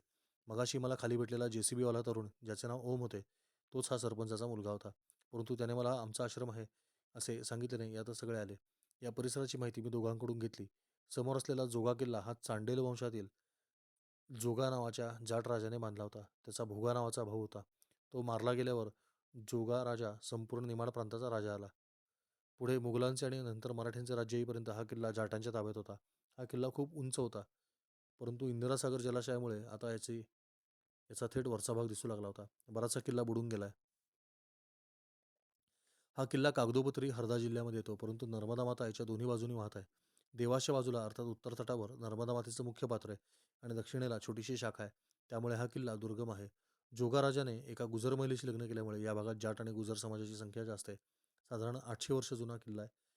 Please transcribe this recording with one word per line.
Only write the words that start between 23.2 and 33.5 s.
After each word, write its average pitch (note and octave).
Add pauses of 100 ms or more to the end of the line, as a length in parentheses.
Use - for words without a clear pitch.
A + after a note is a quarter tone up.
आणि C3
नंतर A#2+
मराठ्यांचे A#2+
राज्य A#2
येईपर्यंत A#2
हा A2
किल्ला A2+
जाटांच्या A2
ताब्यात G#2+
होता. G2+ (460)
हा B2+
किल्ला B2+
खूप C#3+
उंच C3
होता, A2+ (800)
परंतु A#2+
इंदिरा B2
सागर C3
जलाशयामुळे A#2+
आता A2+
याची, A2+ (920)
याचा A#2+
थेट B2+
वरचा A#2
भाग A#2
दिसू A2
लागला G#2
होता. G2+ (240)
बराचसा A2+
किल्ला B2
बुडून A#2
गेलाय. G2+ (2500)